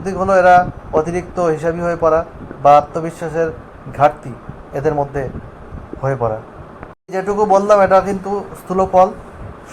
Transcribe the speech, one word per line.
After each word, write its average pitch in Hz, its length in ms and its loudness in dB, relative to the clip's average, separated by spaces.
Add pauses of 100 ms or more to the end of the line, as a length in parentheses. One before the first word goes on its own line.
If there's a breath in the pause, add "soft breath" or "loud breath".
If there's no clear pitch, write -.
দিক 190 160 -6
হলো 190 200 0
এরা 180 140 8 (380)
অতিরিক্ত 165 460 -4
হিসাবি 165 420 -2
হয়ে 170 220 -4
পড়া 160 160 4 (440)
বা 143 140 8
আত্মবিশ্বাসের 165 720 -2 (480)
ঘাটতি 143 340 0 (420)
এদের 151 200 -2
মধ্যে 139 300 -4 (800)
হয়ে 135 200 -2
পড়া। 110 160 -2 (760)
যেটুকু 202 320 -2
বললাম, 202 400 4
এটা 185 160 6
কিন্তু 196 300 -6 (280)
স্থূল 185 200 -4 (120)
ফল। 185 160 6 (640)